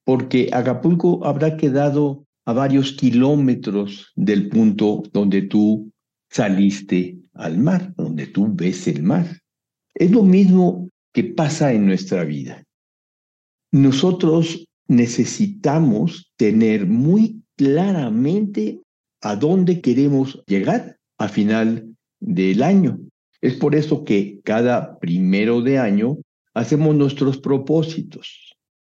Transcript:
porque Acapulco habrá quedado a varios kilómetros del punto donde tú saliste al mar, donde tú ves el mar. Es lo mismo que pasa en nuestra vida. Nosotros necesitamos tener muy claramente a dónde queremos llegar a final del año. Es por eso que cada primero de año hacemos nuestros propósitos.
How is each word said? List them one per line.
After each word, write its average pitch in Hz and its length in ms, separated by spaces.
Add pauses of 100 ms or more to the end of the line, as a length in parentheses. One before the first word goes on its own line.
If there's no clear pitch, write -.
porque 127 480
Acapulco 156 720
habrá 147 300
quedado 143 720 (200)
a 120 60
varios 135 380
kilómetros 123 1200
del 101 340
punto 107 520 (120)
donde 98 300
tú 107 480 (380)
saliste 95 880 (160)
al 85 240
mar, 175 380
donde 78 320
tú 104 260
ves 87 340
el 73 160
mar. 156 220 (680)
Es 175 160
lo 226 100
mismo 185 680 (240)
que 117 100
pasa 156 480
en 107 140
nuestra 95 400
vida. 69 380 (1080)
Nosotros 165 960 (200)
necesitamos 120 1500
tener 107 500
muy 156 560 (140)
claramente 165 1300 (400)
a 104 140
dónde 175 460
queremos 135 640
llegar 98 520 (200)
a 104 120
final 110 640 (240)
del 92 420
año. 143 380 (420)
Es 123 140
por 147 180
eso 151 300
que - 400
cada 113 560
primero 95 640
de 135 180
año 113 380 (360)
hacemos 151 420
nuestros 139 440
propósitos. - 1160 (280)